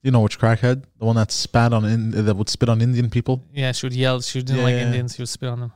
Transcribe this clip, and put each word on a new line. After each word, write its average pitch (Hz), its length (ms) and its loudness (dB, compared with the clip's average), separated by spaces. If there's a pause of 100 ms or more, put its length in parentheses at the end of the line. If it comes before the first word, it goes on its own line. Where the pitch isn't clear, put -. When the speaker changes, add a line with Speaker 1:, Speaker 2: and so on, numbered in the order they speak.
Speaker 1:
You 135 80 2
know 117 100 6
which - 180 0
crackhead? 123 440 2 (160)
The 110 60 -6
one 117 120 2
that 110 140 2
spat 117 420 2
on 107 100 2
in, 110 280 0
that 104 240 2
would 107 140 -2
spit 117 200 0
on 113 120 2
Indian 120 280 2
people. 127 340 -2 (100)
Speaker 2:
Yeah, 131 200 -2
she - 140 -6
would 123 60 -6
yell. 127 280 0
She 131 200 -6
didn't 131 160 -2
Speaker 1:
Yeah, 127 60 0
Speaker 2:
like 123 120 2
Speaker 1:
yeah. 120 100 -2
Speaker 2:
Indians. 123 300 -2
She 123 60 -10
would 120 80 -6
spit - 200 -8
on 120 100 -6
them. 120 160 -10